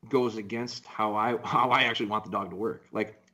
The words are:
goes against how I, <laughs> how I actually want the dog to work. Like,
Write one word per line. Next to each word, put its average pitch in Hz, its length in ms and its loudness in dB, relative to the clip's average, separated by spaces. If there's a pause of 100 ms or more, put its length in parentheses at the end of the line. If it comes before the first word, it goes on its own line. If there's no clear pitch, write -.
goes 120 280 2
against 117 500 -8
how 107 300 -2
I, 113 220 2
<laughs> - 80 -8
how 120 240 2
I 135 140 6
actually 117 260 0
want 104 140 0
the 87 60 -12
dog 98 200 -4
to 95 60 -10
work. 107 360 -4
Like, - 300 -4 (120)